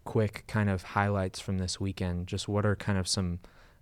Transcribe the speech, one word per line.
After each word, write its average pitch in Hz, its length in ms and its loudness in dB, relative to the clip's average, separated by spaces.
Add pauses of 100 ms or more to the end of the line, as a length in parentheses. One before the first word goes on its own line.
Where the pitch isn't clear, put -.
quick - 420 0
kind 104 240 2
of 92 120 0
highlights 101 580 0
from 95 180 -2
this 92 220 -2
weekend. 90 480 -2
Just - 180 -4
what 104 180 2
are 104 120 4
kind 101 200 0
of 92 120 0
some, 90 320 0 (420)